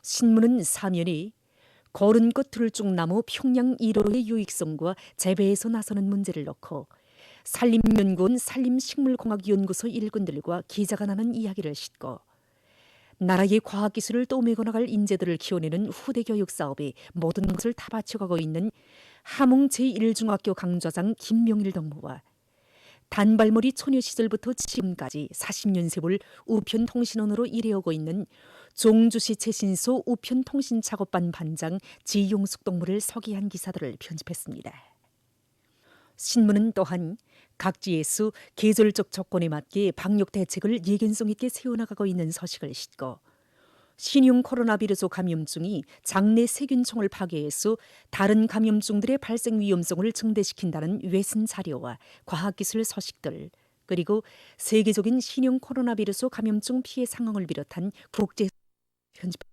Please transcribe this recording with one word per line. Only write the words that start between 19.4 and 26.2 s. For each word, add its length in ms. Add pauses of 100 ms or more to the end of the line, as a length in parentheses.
제일 460
중학교 400
강좌장 640
김명일 540
동무와 500 (840)
단발머리 640
처녀 280
시절부터 520
지금까지 800
사십 400
년 160
세월 320 (260)